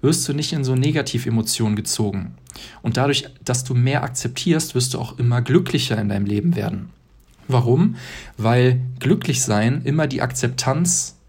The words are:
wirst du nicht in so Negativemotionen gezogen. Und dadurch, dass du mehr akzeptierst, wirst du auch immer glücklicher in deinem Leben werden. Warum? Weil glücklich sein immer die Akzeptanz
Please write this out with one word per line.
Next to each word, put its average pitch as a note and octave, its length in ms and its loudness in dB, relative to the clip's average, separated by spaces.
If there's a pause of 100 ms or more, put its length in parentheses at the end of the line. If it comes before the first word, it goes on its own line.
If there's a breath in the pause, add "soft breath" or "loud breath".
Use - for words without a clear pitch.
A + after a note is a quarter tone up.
wirst D#3 260 2
du C#3+ 60 -4
nicht D3 200 -4
in D3 100 -2
so C3 120 0
Negativemotionen A#2 1000 0
gezogen. G#2 600 -4 (460 loud breath)
Und A#2+ 160 0
dadurch, C#3 320 0 (160)
dass B2+ 180 -2
du C3 120 -4
mehr B2+ 280 2
akzeptierst, D#3 720 -2
wirst B2 220 0
du - 40 -4
auch - 200 -10
immer A#2+ 240 2
glücklicher B2 560 2
in G#2 100 -2
deinem G2+ 160 -2
Leben G#2 300 0
werden. - 340 -6 (580)
Warum? B2 480 4 (420 loud breath)
Weil B2 440 4 (180)
glücklich C3+ 440 2
sein A2+ 400 2
immer D3+ 240 2
die C3 160 -2
Akzeptanz C3 920 -2 (120)